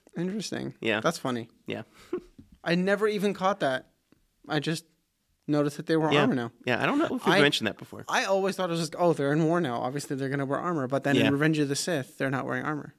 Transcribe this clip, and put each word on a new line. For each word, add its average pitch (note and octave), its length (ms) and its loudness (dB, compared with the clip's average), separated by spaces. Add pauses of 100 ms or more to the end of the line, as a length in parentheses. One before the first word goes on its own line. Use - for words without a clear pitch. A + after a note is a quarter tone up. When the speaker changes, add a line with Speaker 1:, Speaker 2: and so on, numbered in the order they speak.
(180)
Speaker 1:
Interesting. E3+ 640 -6
Speaker 2:
Yeah. A2 180 0
Speaker 1:
That's E3 200 -2
funny. A#2+ 280 -6 (200)
Speaker 2:
Yeah. A2 160 -8 (280)
<laughs> - 520 -14
Speaker 1:
I E3+ 120 0
never G3 320 2
even G#3 260 0
caught G3 280 0
that. C3 260 0 (640)
I D3+ 100 0
just D#3+ 240 -4 (640)
noticed D3 300 2
that D3+ 80 -10
they E3 100 2
were D#3 160 2
Speaker 2:
Yeah. D3 100 6
Speaker 1:
armor C3+ 140 4
now. A#2 160 -4 (140)
Speaker 2:
Yeah, A#2 160 2
I B2 40 2
don't C4+ 120 2
know D#4+ 80 2
if - 60 -2
we've - 160 -2
Speaker 1:
I, D#3+ 140 6
Speaker 2:
mentioned C#3+ 260 2
that F#2+ 100 -4
before. G#2+ 320 -14
Speaker 1:
I G#3 160 0
always G3 300 0
thought F#3 140 -2
it - 20 -2
was E3 100 -2
just, D3 160 -6
"Oh, E3+ 160 4
they're C#3 180 0
in D#3 140 2
war E3+ 160 2
now. A#2+ 180 -2
Obviously, C#3 360 -4
they're C3+ 140 -4
gonna C#3 160 -2
wear C3 140 -2
armor." D3 280 -2
But C3+ 160 -2
then C#3 120 2
Speaker 2:
Yeah. A2+ 120 4
Speaker 1:
in C#3 60 4
Revenge D3+ 260 2
of C#3+ 100 2
the C#3 60 -2
Sith, C#3+ 420 -4
they're C3+ 140 -2
not B2+ 140 -4
wearing B2+ 200 -4
armor. D3+ 340 -6